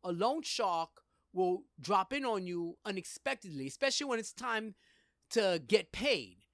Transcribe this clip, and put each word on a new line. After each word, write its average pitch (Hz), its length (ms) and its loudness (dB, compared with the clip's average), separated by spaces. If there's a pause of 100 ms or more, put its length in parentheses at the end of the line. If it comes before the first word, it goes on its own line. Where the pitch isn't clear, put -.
a 180 80 -2
loan 240 300 2
shark 170 600 -2 (300)
will 185 320 0 (160)
drop 185 320 2
in 285 120 -2
on 208 220 0
you 170 380 -4
unexpectedly, 185 840 -6
especially 269 400 0
when 247 120 0
it's - 140 -6
time 220 420 -4 (560)
to 190 360 4
get 190 260 4
paid 165 460 0 (160)